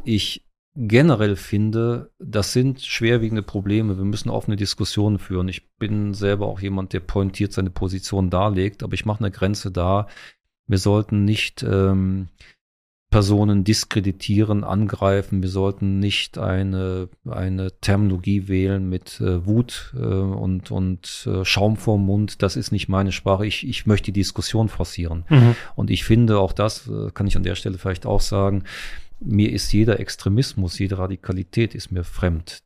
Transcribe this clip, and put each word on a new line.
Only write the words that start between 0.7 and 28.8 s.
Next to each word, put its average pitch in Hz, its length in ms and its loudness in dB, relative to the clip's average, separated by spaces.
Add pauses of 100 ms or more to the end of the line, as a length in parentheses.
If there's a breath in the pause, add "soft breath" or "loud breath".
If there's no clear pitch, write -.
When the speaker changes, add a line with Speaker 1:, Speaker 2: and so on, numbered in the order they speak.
Speaker 1:
generell 110 600 4
finde, 110 760 -2 (100)
das 107 340 -4
sind 127 280 2
schwerwiegende 113 640 0
Probleme. 101 540 0
Wir 95 80 -4
müssen 104 240 -4
offene 107 260 -2
Diskussionen 101 640 0
führen. 92 300 -4
Ich - 180 -12 (100)
bin 104 360 -2
selber 101 340 0
auch 101 140 -8
jemand, 98 320 -4
der 95 80 -4
pointiert 98 500 -2
seine 95 180 -2
Position 95 600 -2
darlegt, 95 520 0
aber 110 120 -6
ich - 120 -6
mache 107 140 -2
eine 104 120 -2
Grenze 101 400 -2
da. 92 360 0 (600 loud breath)
Wir 98 100 2
sollten 104 480 2
nicht, - 380 -2
ähm, 95 680 2 (800 soft breath)
Personen 104 520 4
diskreditieren, 104 1000 0
angreifen. 98 800 0
Wir 92 60 -2
sollten 98 500 -2
nicht - 400 -2
eine, 95 720 -2 (200)
eine 95 400 -4 (100)
Terminologie 98 680 0
wählen 95 420 0
mit, - 320 -8
äh, 90 240 0
Wut, 117 500 -2
äh, 123 40 -8
und, 98 720 -2
und, 92 600 -4
äh, 95 140 -2
Schaum 104 320 2
vorm 104 300 2
Mund. 101 340 0
Das 98 140 2
ist - 160 -4
nicht 104 180 -2
meine 95 220 2
Sprache. 98 340 0
Ich, - 220 -4
ich - 180 -6
möchte 104 260 4
die 95 80 0
Diskussion 107 480 0
forcieren. 85 640 -6
Speaker 2:
Mhm. 120 260 8 (200 loud breath)
Speaker 1:
Und - 160 -2
ich 107 140 0
finde, 110 340 6
auch 95 140 2
das, - 340 -2
äh, 107 260 -6
kann 101 140 -2
ich 95 100 4
an 92 60 4
der 90 100 -2
Stelle 92 240 -6
vielleicht 92 300 -6
auch 101 140 4
sagen, 98 420 0 (560 loud breath)